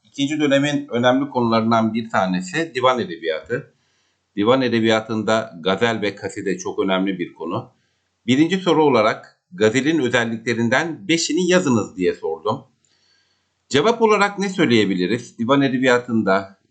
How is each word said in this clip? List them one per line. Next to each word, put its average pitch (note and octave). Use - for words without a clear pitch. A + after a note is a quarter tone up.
ikinci D3
dönemin C#3+
önemli B2+
konularından A2+
bir A2+
tanesi G2
divan B2+
edebiyatı. E2
Divan A#2+
edebiyatında A2
gazel F#2+
ve G2+
kaside G2
çok G2
önemli F#2+
bir E2
konu. E2+
Birinci D#3+
soru D#3
olarak A#2+
gazelin B2
özelliklerinden A#2
beşini E3
yazınız C3
diye F2
sordum. E2+
Cevap A3
olarak G3+
ne G3
söyleyebiliriz? A2
Divan C3+
edebiyatında B2